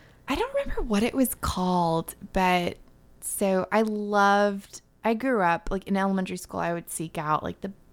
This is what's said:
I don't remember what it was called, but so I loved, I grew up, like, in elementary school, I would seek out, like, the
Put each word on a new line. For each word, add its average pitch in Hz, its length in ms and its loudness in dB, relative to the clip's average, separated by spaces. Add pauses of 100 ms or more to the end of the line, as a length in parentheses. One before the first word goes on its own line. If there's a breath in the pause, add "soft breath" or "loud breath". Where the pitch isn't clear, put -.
(280 soft breath)
I 269 60 -2
don't 480 220 -2
remember 554 260 -2
what 214 220 0
it 240 100 0
was 262 220 0
called, 175 800 0 (180)
but 180 440 2 (440)
so 190 500 0
I 220 120 4
loved, 202 1000 2 (220)
I 226 100 2
grew 233 280 0
up, 170 300 2
like, 190 160 -4
in 196 80 0
elementary 190 400 0
school, - 240 -8
I 170 140 -2
would 170 160 -8
seek - 280 -8
out, 151 260 0
like, - 180 -8
the 196 100 -8 (220)